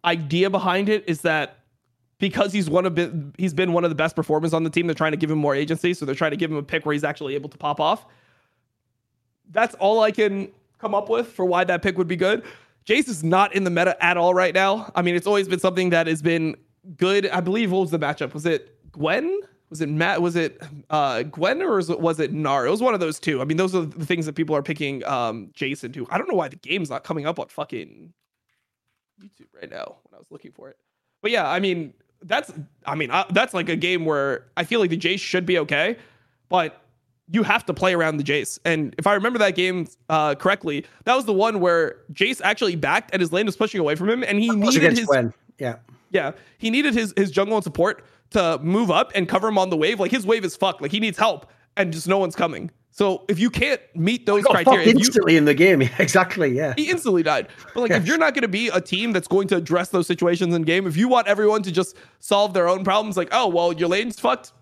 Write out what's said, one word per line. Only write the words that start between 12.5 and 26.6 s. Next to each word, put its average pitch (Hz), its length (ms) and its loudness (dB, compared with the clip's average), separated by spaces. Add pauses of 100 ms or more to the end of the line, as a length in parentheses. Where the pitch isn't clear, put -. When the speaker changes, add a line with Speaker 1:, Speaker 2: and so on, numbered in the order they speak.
Speaker 1:
Jace 262 220 2
is 165 140 -8
not 185 320 2
in 196 100 0
the 180 60 0
meta 175 320 2
at 175 140 2
all 175 160 4
right 180 220 2
now. 196 400 0
I 175 80 0
mean, 175 120 0
it's 175 120 -2
always 202 200 2
been 180 120 -2
something 180 320 0
that 165 160 2
has 160 160 -2
been 160 340 0 (400)
good. 196 320 2
I 175 140 -2
believe, 196 280 0
what 185 100 2
was 170 100 -2
the 165 80 -2
matchup? 147 340 -4
Was 156 140 -6
it 156 280 -2 (180)
Gwen? 240 480 -2 (280)
Was 156 140 -8
it 143 80 -4
Matt? 165 320 0
Was 170 140 0
it, 165 220 -2 (300)
uh, 139 360 0
Gwen 185 360 -2
or 320 160 0
was 170 140 -2
it, - 100 -2
was 165 180 0
it 147 160 -2
Gnar? 139 320 0
It 143 40 2
was 214 100 0
one 247 140 2
of 185 60 -2
those 156 200 -4
two. 135 220 -2
I - 20 -4
mean, 156 140 -2
those 185 160 0
are 180 100 0
the 156 220 -10
things 170 180 -2
that 151 80 -8
people 156 240 -2
are 143 60 -2
picking, 143 420 -6
um, 117 500 -4
Jace 135 300 -8
into. 127 260 -10
I 170 60 -4
don't 269 140 -4
know 254 40 -2
why 160 140 -2
the 143 80 -16
game's 165 320 -6